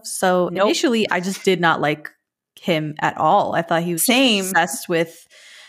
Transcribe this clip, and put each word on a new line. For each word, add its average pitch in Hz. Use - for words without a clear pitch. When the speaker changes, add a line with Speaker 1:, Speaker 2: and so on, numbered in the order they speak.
Speaker 1:
So 180
Speaker 2:
Nope. 190
Speaker 1:
initially, 240
I 175
just 185
did 185
not 165
like 151
him 156
at -
all. 165
I 160
thought 170
he 175
was 165
just -
Speaker 2:
Same. 240
Speaker 1:
obsessed 175
with 165